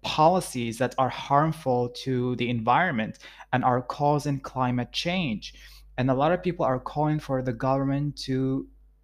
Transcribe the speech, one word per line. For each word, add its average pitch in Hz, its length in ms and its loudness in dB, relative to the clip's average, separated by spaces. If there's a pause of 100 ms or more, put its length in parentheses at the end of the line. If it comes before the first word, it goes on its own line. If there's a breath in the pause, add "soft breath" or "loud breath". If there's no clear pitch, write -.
policies 131 760 2
that 123 200 0
are 131 100 2
harmful 139 840 0
to 123 460 -2
the 120 120 -2
environment 120 680 2 (340 loud breath)
and 123 120 2
are 123 180 4
causing 147 580 0
climate 123 520 -2
change. 175 640 -4 (440 loud breath)
And 127 120 2
a 131 40 4
lot 143 180 2
of 180 100 0
people 175 220 -2
are 127 160 0
calling 151 400 -2
for 131 220 -2
the 127 100 -2
government 139 720 -2
to 131 440 -2 (380)